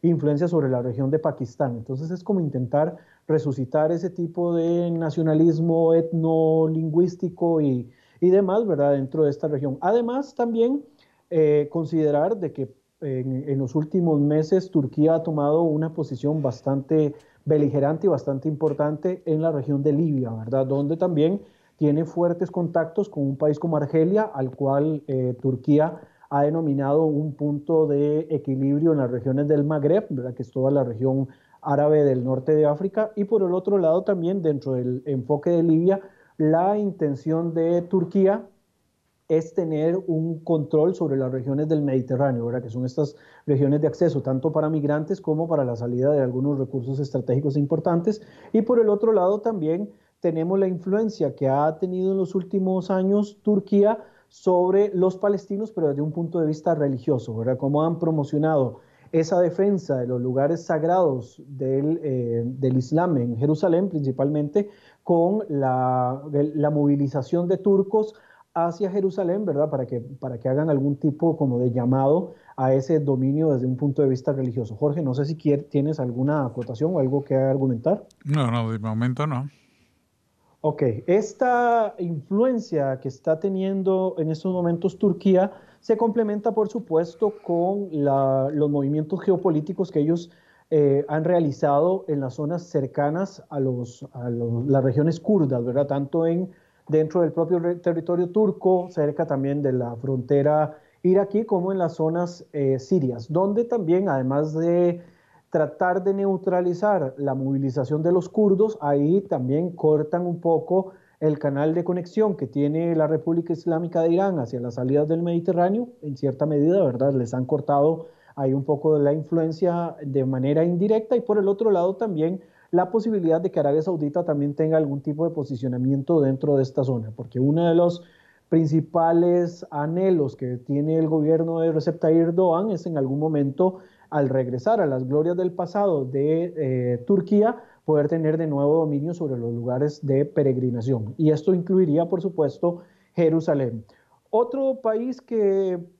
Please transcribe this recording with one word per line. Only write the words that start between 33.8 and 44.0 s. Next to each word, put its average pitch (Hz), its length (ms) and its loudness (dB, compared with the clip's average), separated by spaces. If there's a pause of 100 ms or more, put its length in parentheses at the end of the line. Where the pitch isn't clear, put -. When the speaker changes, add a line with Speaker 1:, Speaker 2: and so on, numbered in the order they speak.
Speaker 1:
también, 190 360 -2
dentro 139 340 -2
del 123 300 -4
enfoque 143 460 -2
de 170 140 2
Libia, 175 360 2 (380)
la 165 400 2
intención 160 760 -2
de 170 280 0
Turquía 190 640 0 (840)
es 160 260 0
tener 165 520 0
un 160 340 -2
control 156 540 2
sobre 147 220 -2
las 127 160 -2
regiones 135 340 -4
del 156 160 0
Mediterráneo, 131 640 0
¿verdad?, 123 160 -4
que 123 80 -12
son 127 140 -6
estas 139 320 -4 (300)
regiones 143 340 2
de 151 80 2
acceso 147 340 0